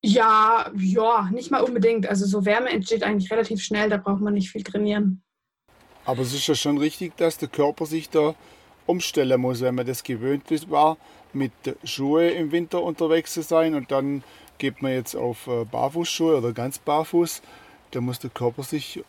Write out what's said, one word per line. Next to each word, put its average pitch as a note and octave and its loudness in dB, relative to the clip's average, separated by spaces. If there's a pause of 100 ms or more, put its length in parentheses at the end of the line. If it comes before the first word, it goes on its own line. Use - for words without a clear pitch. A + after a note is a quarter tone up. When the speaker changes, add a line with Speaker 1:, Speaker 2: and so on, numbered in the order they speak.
Speaker 1:
Ja, A3 6
ja, G3+ 2
nicht A#3+ -4
mal B3+ 2
unbedingt. A3+ 2
Also G3+ 0
so G3+ 2
Wärme A#3 2
entsteht A3 -2
eigentlich G3+ 0
relativ A3 0
schnell, G#3+ 0
da G3+ 2
braucht G3 -2
man G#3 0
nicht G3 0
viel G#3 -8
trainieren. G#3 -2 (840)
Speaker 2:
Aber C3 -2
es B2 -2
ist C#3 -4
ja D3+ 4
schon C#3+ 0
richtig, D#3 -2
dass E3 0
der C3+ -6
Körper D3 0
sich D#3 -6
da D#3 2 (520)
umstellen C3+ 2
muss, B2+ -2
wenn B2+ 0
man B2+ -2
das B2+ -6
gewöhnt C3 -4
ist, D#3 -4
war, D#3 4 (380)
mit C3+ -2 (320)
Schuhe D3 2
im D#3 -4
Winter F3 -2
unterwegs D#3+ 0
zu E3 -4
sein D#3+ 2
und C3+ -4
dann C#3 -2 (360)
geht C3+ -4
man C3+ -2
jetzt B2+ -4
auf, A#2+ -6
äh, A#2+ -4
Barfußschuhe D3+ 0
oder A#2+ 0
ganz A#2+ -6
barfuß, D#3+ 0 (500)
da B2+ -4
muss B2 -4
der B2+ -10
Körper B2 -4
sich - -8